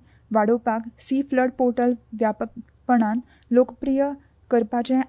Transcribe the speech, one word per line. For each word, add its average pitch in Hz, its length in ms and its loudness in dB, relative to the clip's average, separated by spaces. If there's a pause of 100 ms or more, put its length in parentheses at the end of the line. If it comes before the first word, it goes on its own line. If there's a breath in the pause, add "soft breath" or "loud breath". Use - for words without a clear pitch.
(320 soft breath)
वाडोवपाक 226 480 2 (180)
सी 269 240 -2
फ्लड 254 360 0
पोर्टल 247 360 0 (180)
व्यापकपणान 226 1080 -2 (300 soft breath)
लोकप्रिय 262 600 0 (400 soft breath)
करपाचें 240 580 0